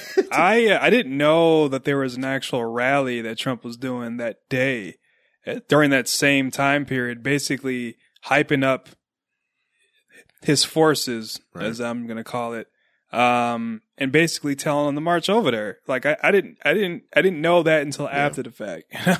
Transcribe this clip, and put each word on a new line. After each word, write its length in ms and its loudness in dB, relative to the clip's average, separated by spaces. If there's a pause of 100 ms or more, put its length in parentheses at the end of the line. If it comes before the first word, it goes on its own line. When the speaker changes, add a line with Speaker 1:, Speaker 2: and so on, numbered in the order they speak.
Speaker 1:
<laughs> 260 -2
Speaker 2:
I, 380 4
uh, 120 4
I 80 4
didn't 260 2
know 520 4
that 180 -4
there 140 0
was 160 -4
an 100 -6
actual 400 -4
rally 560 0
that 160 -8
Trump 260 -6
was 140 -12
doing 400 -8
that 200 -6 (120)
day, 460 -2 (500)
uh, 140 -8 (100)
during 220 6
that 160 2
same 420 2
time 340 0
period, 380 -6
basically 760 -4 (300)
hyping 400 2
up 240 -2 (1500)
his 220 2
forces, 760 0 (140)
Speaker 1:
Right. 140 -8
Speaker 2:
as 120 -6
I'm 280 -8
gonna 160 -10
call 300 -8
it, 140 -12 (440)
um, 680 0 (160)
and 140 -2
basically 440 0
telling 320 -2
them 80 -2
to 60 -6
march 280 0
over 220 2
there. 260 -4 (100)
Like, 200 -2
I, 160 0
I 80 4
didn't, 340 0
I 80 4
didn't, 300 -2 (120)
I 60 6
didn't 200 0
know 220 4
that 200 2
until 220 -6
Speaker 1:
Yeah. 200 -2
Speaker 2:
after 180 -4
the 80 -12
fact. 360 -12
<laughs> 40 -20
And 280 0